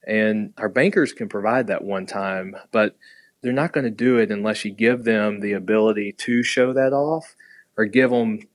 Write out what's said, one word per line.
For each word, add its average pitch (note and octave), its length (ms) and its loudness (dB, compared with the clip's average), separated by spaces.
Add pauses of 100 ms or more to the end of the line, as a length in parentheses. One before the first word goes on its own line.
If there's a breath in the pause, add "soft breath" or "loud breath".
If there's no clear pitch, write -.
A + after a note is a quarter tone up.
And G#2+ 500 0
our G#2+ 140 -4
bankers D3+ 420 2
can A2 160 -8
provide A2 380 -2
that G2 180 -4
one F#2+ 220 -6
time, F#2+ 500 -6 (160)
but G#2+ 240 2 (460 soft breath)
they're B2 100 -2
not D3 200 0
gonna C3 180 -2
do A#2+ 280 2
it G#2+ 120 2
unless G#2 340 -4
you G#2+ 60 -4
give A2+ 340 0
them G#2+ 360 0
the G2+ 120 -4
ability G#2 600 2
to A#2+ 300 -2
show B2+ 300 0
that C3+ 200 2
off D3+ 440 -2 (400 soft breath)
or A2 80 2
give B2 260 2
them A2+ 300 0 (140)